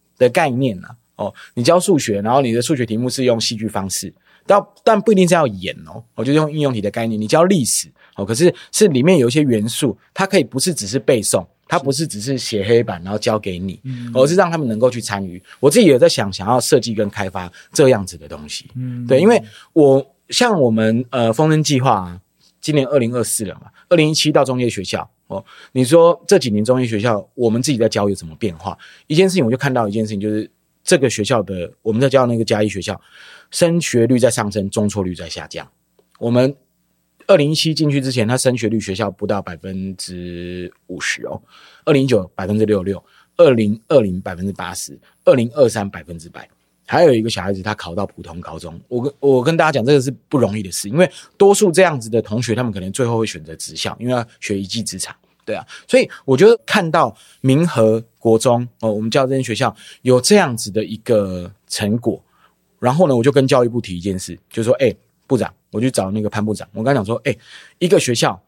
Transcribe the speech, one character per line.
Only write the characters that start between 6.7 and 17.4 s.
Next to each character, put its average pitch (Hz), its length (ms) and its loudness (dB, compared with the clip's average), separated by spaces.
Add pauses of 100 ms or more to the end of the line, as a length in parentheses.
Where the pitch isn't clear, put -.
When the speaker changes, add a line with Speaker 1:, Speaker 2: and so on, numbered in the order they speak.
Speaker 1:
题 110 100 -4
的 101 100 -2
概 117 160 -4
念。 110 120 -4
你 107 60 -4
教 156 200 4
历 180 200 2
史， - 220 -4 (280)
哦， 101 80 -8
可 110 120 -4
是 160 180 4 (180)
是 220 180 4
里 127 120 2
面 180 160 4
有 120 100 4
一 123 40 0
些 151 100 2
元 117 260 0
素， 117 300 -4 (160)
它 190 140 -2
可 196 100 0
以 151 60 4
不 127 160 -8
是 180 120 -2
只 - 140 -8
是 113 140 -6
背 127 220 2
诵， 98 260 -2 (200)
它 175 120 0
不 131 140 -2
是 156 120 -4
只 104 140 -10
是 131 180 -4
写 107 280 -4
黑 117 180 4
板， 87 200 -8
然 95 100 -6
后 107 40 -4
交 110 220 -2
给 92 180 -6
你， 92 260 -8
Speaker 2:
嗯。 120 300 -10
Speaker 1:
而 131 140 4
是 170 80 0
让 180 160 2
他 170 60 -2
们 147 100 -4
能 110 100 -2
够 123 120 2
去 117 100 -4
参 101 260 -6
与。 90 160 -14 (200)
我 143 100 4
自 226 80 4
己 220 60 6
有 135 120 6
在 160 120 6
想， 104 240 -2
想 95 160 -10
要 123 100 2
设 143 180 2
计 117 160 -2
跟 104 160 -2
开 98 200 -6
发 90 200 -10 (220)